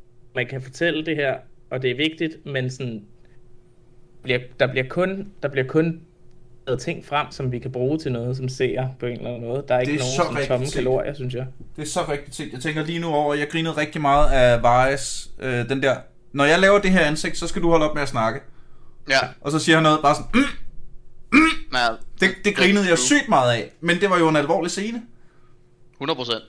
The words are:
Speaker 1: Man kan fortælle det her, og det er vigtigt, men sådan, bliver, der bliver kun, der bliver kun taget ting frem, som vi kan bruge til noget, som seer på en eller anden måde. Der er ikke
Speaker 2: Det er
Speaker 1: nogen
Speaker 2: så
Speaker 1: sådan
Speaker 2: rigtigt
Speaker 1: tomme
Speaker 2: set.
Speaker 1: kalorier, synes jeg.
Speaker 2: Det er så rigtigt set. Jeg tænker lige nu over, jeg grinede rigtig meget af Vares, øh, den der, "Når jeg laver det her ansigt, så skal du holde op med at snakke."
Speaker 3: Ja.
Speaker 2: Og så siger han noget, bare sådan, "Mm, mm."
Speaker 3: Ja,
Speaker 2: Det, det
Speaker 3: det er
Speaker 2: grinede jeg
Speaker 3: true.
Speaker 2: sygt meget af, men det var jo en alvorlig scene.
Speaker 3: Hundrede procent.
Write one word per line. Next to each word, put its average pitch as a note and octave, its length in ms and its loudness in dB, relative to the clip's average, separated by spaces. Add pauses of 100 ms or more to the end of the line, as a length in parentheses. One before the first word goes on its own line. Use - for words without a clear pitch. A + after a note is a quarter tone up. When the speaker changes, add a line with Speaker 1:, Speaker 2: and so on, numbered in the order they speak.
(360)
Speaker 1:
Man B2 120 -4
kan C3 140 -10
fortælle D#3 440 -4
det D#3+ 100 -2
her, C#3+ 220 -2 (320)
og C3 120 -6
det B2+ 100 0
er A#2+ 40 -4
vigtigt, D#3 500 -4
men C3 260 -4
sådan, A#2 320 -8 (1200)
bliver, B2+ 160 0 (200)
der B2+ 80 4
bliver B2+ 200 -2
kun, F#3+ 440 -4 (120)
der C#3+ 60 -2
bliver C3+ 180 -2
kun E3 340 0 (680)
taget D#3+ 140 -2
ting E3+ 240 -8
frem, D3 260 -2
som C3+ 200 -4
vi A#2+ 80 -6
kan C3 120 -8
bruge C3 260 -2
til D3+ 140 -6
noget, B2 260 -4
som C3 120 -6
seer C3 380 -2 (120)
på A#2+ 60 -6
en A#2+ 120 -4
eller - 120 -8
anden A#2+ 120 -8
måde. B2 260 -6
Der B2+ 80 2
er B2 40 2
ikke B2+ 120 0
Speaker 2:
Det D3 60 -2
er C3+ 40 -4
Speaker 1:
nogen B2+ 100 -2
Speaker 2:
så B2+ 60 -4
Speaker 1:
sådan - 180 0
Speaker 2:
rigtigt C#3 120 -2
Speaker 1:
tomme B2+ 180 0
Speaker 2:
set. - 100 -6
Speaker 1:
kalorier, C3 380 -2
synes B2+ 200 -8
jeg. B2 120 -8 (300)
Speaker 2:
Det D#3 60 -10
er D3+ 40 -8
så E3 140 -4 (100)
rigtigt C#3+ 260 -8
set. C3 180 -10
Jeg B2+ 80 -12
tænker D#3 240 -2
lige E3+ 140 -4
nu E3+ 80 -4
over, D3 280 0
jeg D3 160 -2
grinede D#3+ 260 -2
rigtig D3+ 240 -4
meget C#3+ 320 6
af B2 300 6
Vares, B2+ 680 2 (100)
øh, A#2+ 300 -2
den C3+ 140 -2
der, C3 120 2 (380)
"Når C#3+ 120 2
jeg D#3+ 140 6
laver G3 220 6
det F#3+ 100 2
her F#3 140 6
ansigt, D3+ 320 -2
så E3+ 100 -4
skal F3+ 140 -4
du E3+ 80 4
holde D#3 200 6
op D3+ 60 -4
med D3+ 60 -2
at C#3 80 -2
snakke." A#2 300 0 (680)
Speaker 3:
Ja. C3+ 100 4 (220)
Speaker 2:
Og C#3+ 100 -4
så D#3 80 2
siger D#3+ 160 4
han D#3+ 80 6
noget, D#3 180 6
bare C#3+ 140 4
sådan, - 180 -6
"Mm, - 1040 -2
mm." - 20 8 (340)
Speaker 3:
Ja, B2 160 2
Speaker 2:
Det, A#2 80 -2 (220)
det F#3+ 260 0
Speaker 3:
det G#3 60 4
er F#3+ 40 -8
Speaker 2:
grinede G3 340 4
jeg E3 80 6
Speaker 3:
true. B2+ 80 0 (120)
Speaker 2:
sygt C#4 120 -2
meget C3 240 4
af, A2+ 180 -4 (100)
men F3 200 0
det G3 80 2
var F3+ 100 4
jo E3 100 6
en D#3 60 4
alvorlig D#3 360 0
scene. A3 300 -6 (1000)
Speaker 3:
Hundrede D3 160 -2
procent. A#2 340 -4